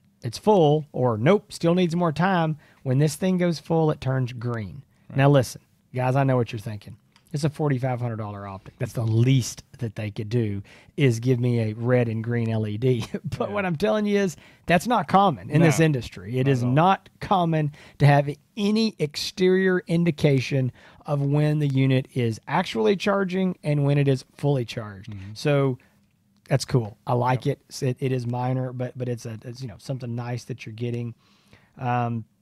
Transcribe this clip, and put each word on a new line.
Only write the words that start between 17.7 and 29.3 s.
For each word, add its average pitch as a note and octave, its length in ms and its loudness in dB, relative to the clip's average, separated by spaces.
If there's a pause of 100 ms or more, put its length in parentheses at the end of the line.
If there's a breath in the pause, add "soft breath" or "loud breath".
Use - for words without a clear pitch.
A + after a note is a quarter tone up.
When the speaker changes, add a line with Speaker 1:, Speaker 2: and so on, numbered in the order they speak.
Speaker 1:
to C#3+ 60 6
have C#3+ 240 6 (280)
any G#3+ 420 0
exterior F#3 880 2
indication C#3+ 880 2 (320 loud breath)
of D3 160 -2
when D3 380 2
the D3 80 0
unit C3+ 460 2
is A#2 260 -2 (100)
actually G3+ 480 0
charging F#3+ 640 0
and D3 220 2
when C#3+ 120 4
it C#3 120 2
is C3 160 0 (100)
fully C#3+ 300 -2
charged. G#2 460 -12
Speaker 2:
Mm-hmm. G2+ 220 -14
Speaker 1:
So C#3 440 0 (720 soft breath)
that's - 160 0
cool. A2 320 -2 (100)
I B2+ 60 -2
like B2 320 0
Speaker 2:
Yep. C#3 120 -2
Speaker 1:
it. - 120 -20
It's, - 140 -14
it, B2+ 180 -2
it C3 100 -2
is B2 160 -4
minor, B2+ 460 -4
but, B2+ 240 -8
but B2 100 -6
it's A#2+ 180 -6
a, A2 200 -12